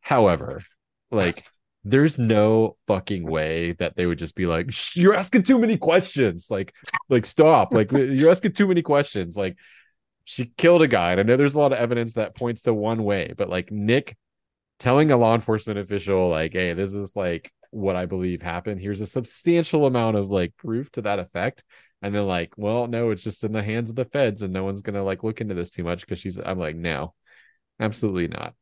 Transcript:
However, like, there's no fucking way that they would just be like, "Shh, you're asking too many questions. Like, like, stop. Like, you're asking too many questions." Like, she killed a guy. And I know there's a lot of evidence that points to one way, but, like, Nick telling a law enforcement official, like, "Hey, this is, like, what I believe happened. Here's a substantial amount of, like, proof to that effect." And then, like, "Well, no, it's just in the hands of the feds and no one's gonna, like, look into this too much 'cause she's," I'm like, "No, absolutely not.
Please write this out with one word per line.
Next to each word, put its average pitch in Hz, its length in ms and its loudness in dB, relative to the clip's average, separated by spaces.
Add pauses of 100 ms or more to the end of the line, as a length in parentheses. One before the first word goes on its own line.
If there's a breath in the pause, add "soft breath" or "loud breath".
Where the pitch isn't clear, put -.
However, 104 600 2 (480)
like, 92 340 -2 (400)
there's 139 340 4
no 110 580 4 (120)
fucking 95 360 -2
way 80 500 -2
that 82 220 -6
they 90 100 0
would 85 120 -2
just 82 160 -10
be 92 120 -4
like, 85 260 -2
"Shh, - 240 -6
you're 185 180 6
asking 190 300 0
too 254 140 4
many 226 200 2
questions. 143 720 0
Like, 98 240 -6 (340 loud breath)
like, 123 160 2
stop. 151 480 4
Like, 110 200 2
you're 135 380 4
asking 185 220 2
too 202 140 2
many 180 160 2
questions." 104 540 -2
Like, 95 200 -4 (680 soft breath)
she - 340 -8
killed 165 240 8
a 156 60 6
guy. 90 240 2
And 90 80 2
I - 20 4
know 117 140 4
there's 139 180 4
a 151 40 0
lot 143 140 4
of 123 60 -2
evidence 117 360 -2
that - 200 -4
points 117 280 -6
to 117 120 2
one 110 300 -2
way, 98 320 -2
but, 95 120 -2
like, 90 220 -4
Nick 107 460 -2 (600)
telling 143 320 4
a 131 60 6
law 117 180 4
enforcement 110 440 -2
official, 95 500 0
like, 80 240 0
"Hey, 90 220 -2
this 95 180 -4
is, 101 240 -8
like, 87 340 -6 (200)
what 98 260 -2
I 90 100 -4
believe 90 360 -4
happened. 87 380 -8
Here's 98 200 -6
a 107 60 -6
substantial 160 800 0
amount 117 300 2
of, 98 140 -2
like, 92 280 0
proof 120 340 -8
to 123 100 -10
that 104 180 -2
effect." 90 440 -6 (380 soft breath)
And 101 120 -6
then, 104 120 -2
like, 87 320 -4
"Well, 110 280 -2
no, 117 260 -2
it's 95 100 -6
just - 220 -10
in 107 80 -4
the 107 100 -4
hands 113 260 -4
of 117 80 -10
the 131 80 -4
feds 113 380 -2
and 95 100 -6
no 95 120 -4
one's 98 180 -6
gonna, 101 220 -6
like, 95 200 -4
look 110 160 -4
into 107 140 -6
this 87 160 -6
too 90 140 -10
much 87 220 -6
'cause 90 120 -8
she's," 92 200 -10
I'm 92 200 -6
like, 80 180 -6
"No, 82 380 -6 (680 soft breath)
absolutely 101 480 -2
not. - 340 -10